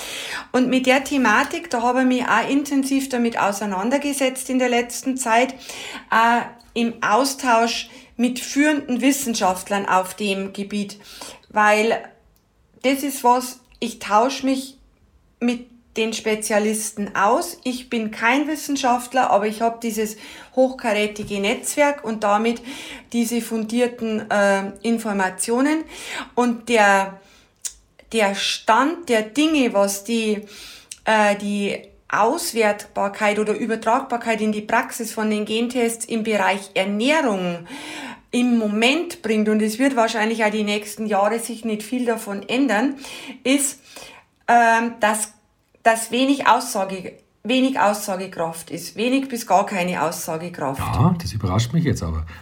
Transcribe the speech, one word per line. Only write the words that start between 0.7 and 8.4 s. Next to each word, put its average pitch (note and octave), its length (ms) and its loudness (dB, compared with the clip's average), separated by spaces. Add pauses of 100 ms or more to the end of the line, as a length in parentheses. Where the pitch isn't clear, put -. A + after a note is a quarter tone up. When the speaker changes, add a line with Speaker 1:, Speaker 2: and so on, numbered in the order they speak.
Speaker 1:
der C4+ 180 4
Thematik, C#4 640 0
da A#3 120 -2
habe B3 180 2
ich C4 60 4
mich B3+ 180 2
auch - 240 2
intensiv C4+ 600 0
damit A#3 300 0
auseinandergesetzt B3+ 1120 -2
in B3+ 100 0
der B3+ 100 2
letzten A#3+ 480 -2
Zeit, A#3+ 380 2 (560)
äh, A#3 320 4 (320)
im A#3 280 -2
Austausch A#3 880 2 (260)
mit B3 220 0
führenden C#4 640 0